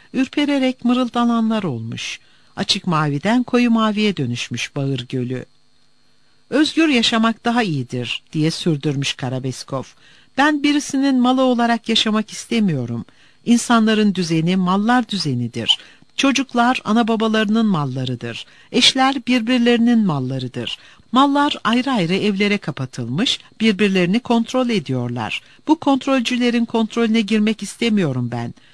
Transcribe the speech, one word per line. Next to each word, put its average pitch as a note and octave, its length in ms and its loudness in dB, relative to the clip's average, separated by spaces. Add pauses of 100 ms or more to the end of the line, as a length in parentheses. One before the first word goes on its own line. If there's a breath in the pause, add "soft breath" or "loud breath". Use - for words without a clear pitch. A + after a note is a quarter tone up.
(140 soft breath)
ürpererek C4+ 720 -2
mırıldananlar A#3 760 0
olmuş. A#2 560 -6 (360 soft breath)
Açık - 320 -6
maviden D#3 560 0
koyu A#3+ 280 0
maviye G#3+ 460 0
dönüşmüş A#2+ 580 -6
Bağır C3+ 340 -4
Gölü. B2+ 360 -6 (1040)
"Özgür D4+ 380 2
yaşamak A3+ 580 2
daha A#3+ 180 2
iyidir." B2+ 600 -4 (100)
diye D#3 180 2
sürdürmüş C#3+ 640 -2
Karabeskov. C3 680 -6 (540 soft breath)
"Ben D4 260 2
birisinin C#4 560 0
malı B3+ 220 2
olarak A#3 480 2
yaşamak G#3+ 420 0
istemiyorum. C#3+ 760 -2 (400 soft breath)
İnsanların A3 680 4
düzeni E3+ 400 0
mallar G3+ 540 2
düzenidir. A#2+ 680 -4 (400 loud breath)
Çocuklar B3+ 680 0
ana A3 220 2
babalarının A3 580 0
mallarıdır. B2+ 800 -4 (260 soft breath)
Eşler C4 440 2 (120)
birbirlerinin A#3+ 720 2
mallarıdır. C3 800 -2 (340 loud breath)
Mallar C#4+ 520 2
ayrı B3 280 0
ayrı F#3 240 0
evlere G3+ 420 0
kapatılmış, C3 840 -4 (220 loud breath)
birbirlerini G3 580 2
kontrol A#3+ 500 0
ediyorlar. B2 720 -4 (260 soft breath)
Bu D4+ 120 4
kontrolcülerin B3 840 0
kontrolüne A3+ 560 0
girmek G#3+ 420 0
istemiyorum E3 680 0
ben. A#2+ 220 -6 (200 soft breath)